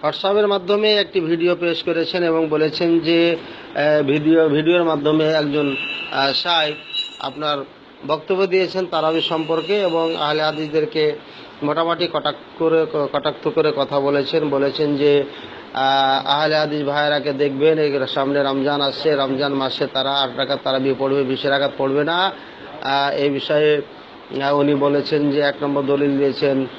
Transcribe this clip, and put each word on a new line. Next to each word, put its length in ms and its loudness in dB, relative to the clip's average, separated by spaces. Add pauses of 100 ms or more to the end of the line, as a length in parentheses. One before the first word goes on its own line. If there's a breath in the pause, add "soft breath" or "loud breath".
WhatsApp-এর 440 0
মাধ্যমে 460 2
একটি 260 0
ভিডিও 360 0
পেশ 280 -2
করেছেন 400 0
এবং 240 2
বলেছেন 520 2
যে, 360 2 (400 loud breath)
আহ, 280 4
ভিডিও, 460 4
ভিডিওর 340 4
মাধ্যমে 420 2
একজন, 500 0 (360)
আহ, 220 0
শাইখ 420 0 (440)
আপনার 380 -4 (500)
বক্তব্য 380 0
দিয়েছেন 400 0
তারাবি 360 0
সম্পর্কে 600 0
এবং 340 0
আহলে 280 0
হাদিসদেরকে 720 0 (480 loud breath)
মোটামুটি 500 0
কটাক্ষ 460 -6
করে, 260 4 (280)
কটাক্ষ 420 -2
করে 200 2
কথা 240 0
বলেছেন। 500 0
বলেছেন 460 0
যে, 280 4 (500 loud breath)
আহ, 540 2
আহলে 300 2
হাদিস 260 -2
ভাইয়েরাকে 500 0
দেখবেন, 460 2
এই 280 2
সামনে 360 0
রমজান 380 0
আসছে, 340 -2
রমজান 380 -2
মাসে 340 -2
তারা 240 -2
আট 260 -2
রাকাত 260 -2
তারাবি 360 0
পড়বে, 240 0
বিশ 220 -4
রাকাত 320 0
পড়বে 260 0
না। 280 0 (500 loud breath)
আহ, 320 0
এই 160 0
বিষয়ে, 520 2 (600)
আহ, 140 2
উনি 180 4
বলেছেন 560 2
যে 80 2
এক 220 0
নম্বর 220 0
দলিল 340 2
দিয়েছেন 480 0 (140)